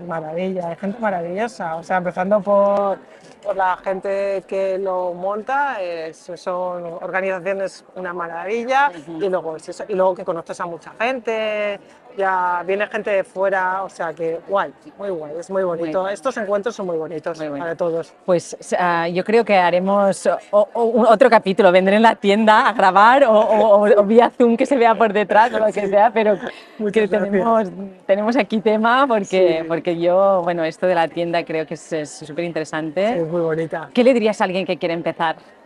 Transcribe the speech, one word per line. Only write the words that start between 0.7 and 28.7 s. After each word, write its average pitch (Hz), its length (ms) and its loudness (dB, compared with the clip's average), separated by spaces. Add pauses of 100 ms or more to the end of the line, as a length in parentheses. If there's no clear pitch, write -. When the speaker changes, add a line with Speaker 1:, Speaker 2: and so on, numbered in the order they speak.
Speaker 1:
gente 202 240 -8
maravillosa. 185 760 -6
O 170 80 -12
sea, 185 140 -2
empezando 185 420 -2
por, 202 580 0 (440)
por 202 140 -6
la 185 260 0
gente 196 640 -4
que 190 320 -4
lo 185 360 -4
monta, 220 680 -4
eh, 165 320 -8
so-, 165 240 -16
son 180 480 -6 (160)
organizaciones 190 840 -6 (100)
una 180 180 -10
maravilla. 214 760 -4 (160)
Speaker 2:
Ujú. 165 180 -10
Speaker 1:
Y 196 40 -2
luego 160 280 -4
es 156 120 -16
eso, 180 200 -14
y 214 60 -6
luego 185 220 2
que 196 80 -12
conoces 180 360 -8
a 185 60 -8
mucha 165 340 -16
gente, 220 800 -4 (360)
ya 180 500 -2
viene 196 220 -2
gente 214 220 -6
de 190 120 0
fuera, 190 600 -2
o 180 40 -10
sea 170 240 -8
que 165 360 -6
guay, 185 240 -2 (260)
muy 202 120 -10
guay, 156 280 -8
es 170 120 -12
muy 190 120 -2
bonito. 170 400 -4
Speaker 2:
Muy 190 100 -6
Speaker 1:
Estos 247 240 -6
encuentros 208 380 -4
son 196 120 -8
muy 175 100 -4
bonitos 156 420 -8
Speaker 2:
Muy 156 100 -8
bueno. 147 160 -8
Speaker 1:
para 165 120 -6
todos. 165 360 -4 (140)
Speaker 2:
Pues, 175 300 -2 (200)
ah, 170 300 0
yo 180 180 -2
creo 220 200 2
que 208 120 2
haremos 185 680 2
o-, 202 460 2
o-, 233 100 -2
un, 226 240 2
otro 233 240 6
capítulo. 196 400 4
Vendré 190 240 4
en 214 80 4
la 226 140 6
tienda 214 520 4
a 208 40 2
grabar 202 500 6
o, 233 160 6
o, 208 480 4
o, 208 140 6
o - 20 8
vía 226 340 6
Zoom 233 200 4
que 262 100 0
se 277 100 0
vea 226 200 4
por 220 160 2
detrás 214 420 2
o 214 60 -2
lo 220 60 2
que 208 60 0 (100)
Speaker 1:
Sí. 202 40 -2
Speaker 2:
sea, 202 260 4
pero 214 200 2 (460)
Speaker 1:
Muchas 208 140 -4
Speaker 2:
que 214 140 2
Speaker 1:
gracias. 202 240 -2
Speaker 2:
tenemos, 220 380 2 (380)
tenemos 208 300 0
aquí 220 240 0
tema 226 460 2